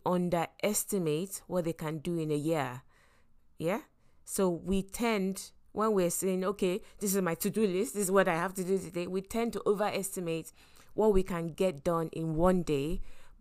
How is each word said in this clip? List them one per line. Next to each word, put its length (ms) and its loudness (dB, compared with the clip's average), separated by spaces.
underestimate 1400 0
what 180 -2
they 80 0
can 280 -6
do 180 -4
in 120 -2
a 60 2
year. 460 -2
Yeah? 240 -2
So 240 0
we 320 0
tend, 720 -2
when 200 2
we're 180 4
saying, 340 -2
"Okay, 380 0
this 140 0
is 80 2
my 120 0
to-do 320 0
list, 280 0
this 100 0
is 60 0
what 180 6
I 60 2
have 200 -2
to 100 -2
do 140 2
today," 280 -6
we 160 -4
tend 320 -2
to 120 -6
overestimate 880 -2
what 220 6
we 80 8
can 260 -4
get 340 0
done 300 0
in 220 -2
one 280 4
day, 380 0